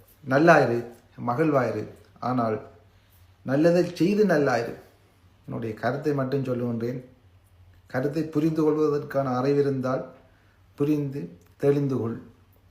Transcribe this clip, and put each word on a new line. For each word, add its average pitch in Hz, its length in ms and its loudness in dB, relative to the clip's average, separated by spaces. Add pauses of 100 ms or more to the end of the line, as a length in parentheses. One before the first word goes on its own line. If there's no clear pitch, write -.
(240)
நல்லாயிரு, 139 540 6 (500)
மகிழ்வாயிரு. 123 560 0 (440)
ஆனால் 113 280 -2 (920)
நல்லதை 165 360 2 (180)
செய்து 208 320 2
நல்லாயிரு. 131 420 0 (680)
என்னுடைய 120 360 -8
கருத்தை 143 400 -2
மட்டும் 131 280 -2
சொல்லுகின்றேன். 120 520 -4 (920)
கருத்தை 143 300 -2 (120)
புரிந்து 156 300 2
கொள்வதற்கான 147 760 0
அறிவு 139 260 2
இருந்தால் 131 400 -2 (760)
புரிந்து 143 440 -2 (400)
தெளிந்து 139 380 2
கொள். 113 160 -4 (540)